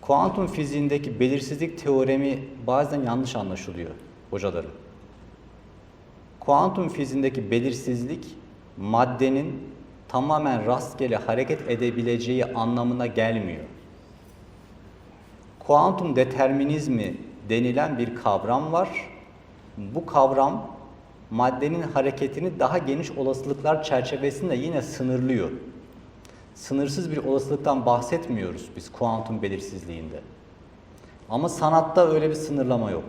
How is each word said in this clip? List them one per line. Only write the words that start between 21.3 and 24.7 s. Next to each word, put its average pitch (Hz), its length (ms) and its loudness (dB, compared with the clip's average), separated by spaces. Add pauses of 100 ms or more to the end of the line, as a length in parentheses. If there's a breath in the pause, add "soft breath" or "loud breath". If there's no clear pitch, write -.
maddenin 131 520 0
hareketini 143 760 -2
daha 135 200 2
geniş 139 320 -4
olasılıklar 139 720 0
çerçevesinde 139 720 -2
yine 143 280 -2